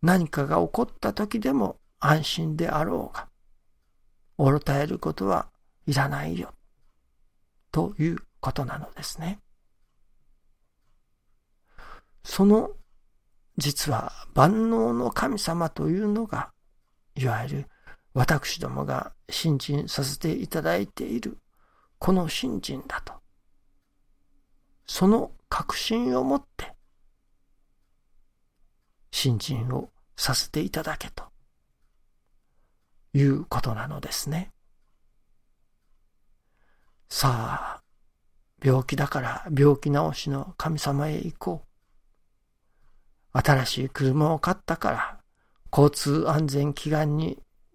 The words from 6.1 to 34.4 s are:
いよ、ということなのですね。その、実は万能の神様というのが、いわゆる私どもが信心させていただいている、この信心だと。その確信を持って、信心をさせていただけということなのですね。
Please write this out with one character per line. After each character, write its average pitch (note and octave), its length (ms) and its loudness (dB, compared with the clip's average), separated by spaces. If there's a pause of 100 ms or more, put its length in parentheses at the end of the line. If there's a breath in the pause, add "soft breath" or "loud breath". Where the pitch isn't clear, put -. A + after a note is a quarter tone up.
い E2 120 -4
よ、 - 140 -10 (1160)
と - 280 -2
い D#3 100 2
う E3+ 100 -2 (220)
こ C3 120 -4
と C#3 120 -2
な C3 140 -8
の D3+ 140 -12
で - 100 -16
す - 180 -10
ね。 F#3 180 -6 (2750 loud breath)
そ - 200 2
の、 G#3 260 6 (880)
実 C#3+ 340 -2
は A2+ 200 -4 (220)
万 A3 360 6
能 A3+ 240 2
の A#3+ 160 0
神 A#3+ 280 0
様 E3 320 -2
と D3+ 180 -2
い F3+ 120 2
う G#3 120 2
の A3 140 0
が、 - 260 -6 (600)
い C3 120 -2
わ A2+ 180 0
ゆ C3+ 40 -8
る C#3+ 180 -6 (480 soft breath)
私 - 460 2
ど B2+ 100 -6
も C3+ 140 -4
が C3+ 280 -4 (160)
信 D3 320 0
心 D3 280 -4
さ - 140 -4
せ C#3 160 -4
て D#3+ 140 -2
い G#3+ 160 -4
た D#3+ 140 -4
だ E3 140 2
い G3 100 -2
て - 180 -12
い A#3 160 -4
る、 - 180 -10 (600)
こ - 140 4
の F3+ 160 4
信 A3+ 320 -4
心 C3 280 -8
だ - 140 -6
と。 - 120 -14 (1700)
そ - 200 2
の A3+ 240 4 (180)
確 - 300 -4
信 B3 400 0
を C4 60 0
持 C4+ 120 2
っ - 80 -2 (120)
て、 - 180 -12 (2500)
信 A#2+ 260 0
心 A#2+ 360 -4
を - 160 -6 (260)
さ - 180 -2
せ - 160 -2
て D3+ 100 -2
い F#3+ 100 -2
た D#3 120 -6
だ D#3 140 -6
け - 140 -12
と - 140 -14 (1900)
い C#3 120 4
う C#3 200 4
こ - 160 -2
と A#2 140 0
な A2 120 -8
の D3 140 -10
で - 100 -10
す - 200 -6
ね。 F3 200 -4 (2500)